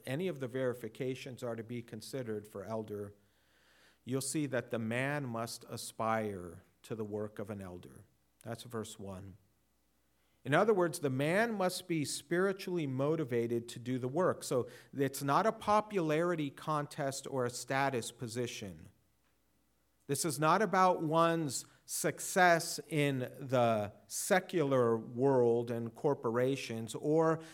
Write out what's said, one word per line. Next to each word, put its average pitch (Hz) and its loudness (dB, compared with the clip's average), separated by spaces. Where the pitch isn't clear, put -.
any 156 -2
of 147 -6
the 135 -6
verifications 127 -4
are 117 -6
to 113 -8
be 120 -8
considered 110 -8
for 101 -10
elder, 104 -6
you'll 127 -2
see 147 -2
that 123 -2
the 117 -2
man 131 -2
must 117 -6
aspire 110 -4
to 123 -8
the 107 -4
work 104 -6
of 104 -8
an 101 -8
elder. 90 -14
That's 113 -8
verse 113 -8
one. 95 -12
In 131 0
other 214 6
words, 175 2
the 139 0
man 170 2
must 185 -2
be 156 0
spiritually 180 -2
motivated 127 0
to - -10
do 123 -4
the 127 -2
work. 147 2
So 127 0
it's 135 -2
not 147 4
a 214 2
popularity 175 2
contest 143 -4
or 131 0
a 123 0
status 135 -2
position. 107 -8
This 139 -2
is 139 -2
not 160 4
about 185 4
one's 165 2
success 165 2
in 143 0
the 117 2
secular 139 2
world 120 4
and 117 -6
corporations 127 0
or 160 2